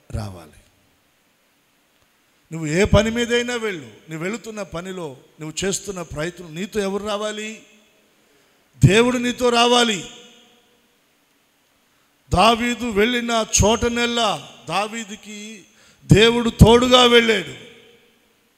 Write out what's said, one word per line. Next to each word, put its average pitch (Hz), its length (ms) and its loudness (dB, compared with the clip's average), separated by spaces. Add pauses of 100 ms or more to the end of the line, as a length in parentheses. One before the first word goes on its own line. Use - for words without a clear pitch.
(100)
రావాలి. 92 420 -12 (2000)
నువ్వు 156 140 -8
ఏ 160 180 2
పని 214 260 4
మీదైనా 240 440 -2
వెళ్ళు, 202 320 -8
నువ్వు 156 320 -16
వెళుతున్న 214 440 -10
పనిలో, 170 540 -12 (240)
నువ్వు 156 240 -8
చేస్తున్న 190 380 -6
ప్రయత్నం, 160 520 -10
నీతో 202 260 -6
ఎవరు 196 260 -4
రావాలి? 214 560 -8 (1200)
దేవుడు 240 340 4
నీతో 247 320 -2
రావాలి. 233 600 2 (2250)
దావీదు 233 560 2
వెళ్ళిన 233 560 0 (180)
చోటనెల్లా 233 880 0 (160)
దావీదుకి 208 960 -8 (480)
దేవుడు 226 380 4
తోడుగా 247 540 6
వెళ్ళాడు. 226 640 2 (880)